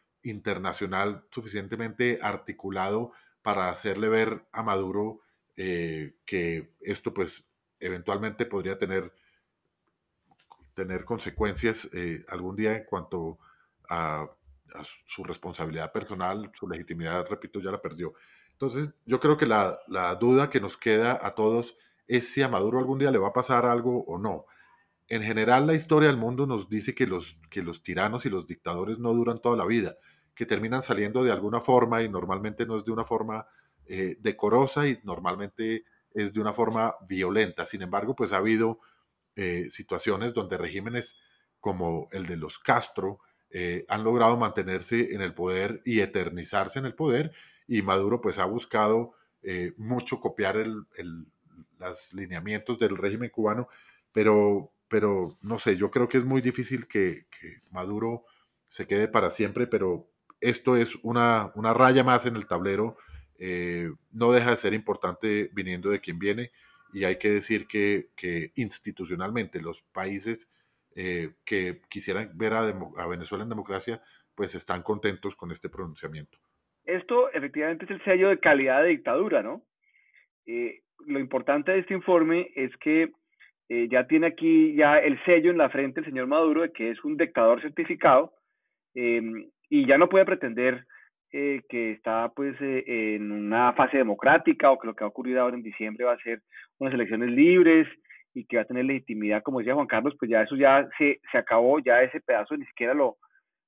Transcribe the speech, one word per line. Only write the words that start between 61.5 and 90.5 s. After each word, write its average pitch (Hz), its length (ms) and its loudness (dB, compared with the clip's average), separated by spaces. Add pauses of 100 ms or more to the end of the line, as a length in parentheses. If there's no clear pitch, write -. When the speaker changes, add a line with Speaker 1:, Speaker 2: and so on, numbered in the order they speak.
Speaker 1:
una 110 180 0
raya 127 300 6
más 123 220 4
en 117 100 -2
el 104 120 -8
tablero, 98 500 -2 (400)
eh, 87 540 -6 (200)
no 117 200 4
deja 120 200 6
de 113 60 4
ser 101 160 0
importante 104 800 -2
viniendo 92 380 -4
de 101 80 0
quien 85 200 -10
viene, 104 320 -4 (420)
y 95 100 -6
hay 92 140 0
que 104 120 0
decir 104 380 -2
que, 101 480 0
que 85 400 -6
institucionalmente 98 1080 -8
los 82 200 -12 (100)
países, 101 580 -8 (460)
eh, 87 380 -6 (100)
que 92 460 -4
quisieran 101 460 -6
ver 110 180 -2
a 113 120 0
demo-, 95 320 -6
a 87 100 -8
Venezuela 90 360 -8
en 117 60 -10
democracia, 107 520 -8 (340)
pues 95 200 -6
están 90 280 -6
contentos 101 520 -4
con 87 160 -12
este - 160 -12
pronunciamiento. 78 680 -14 (480)
Speaker 2:
Esto 185 480 0
efectivamente 151 500 -4
es 185 80 -12
el 190 140 -10
sello 190 240 4
de 185 100 2
calidad 135 420 6
de 175 80 6
dictadura, 143 540 2
¿no? 127 220 -10 (800)
Eh, 117 380 -6 (160)
lo 147 200 -4
importante 139 540 -2
de 190 60 4
este 185 140 -4
informe 175 640 2
es 131 220 -4
que, 160 340 2 (580)
eh, 120 220 0
ya 127 160 2
tiene 160 200 4
aquí 160 480 4
ya 147 220 6
el 143 280 2
sello 175 260 6
en 175 60 2
la 139 120 4
frente 135 300 -2
el 156 60 -8
señor 131 220 -4
Maduro 156 340 4
de 165 100 -2
que 117 200 -4
es 110 120 -10
un 147 140 -4
dictador 120 440 4
certificado, 156 720 4 (640)
em, 113 540 -2 (200)
y 143 160 4
ya 139 120 8
no 214 100 8
puede 196 160 6
pretender, 127 640 0 (460)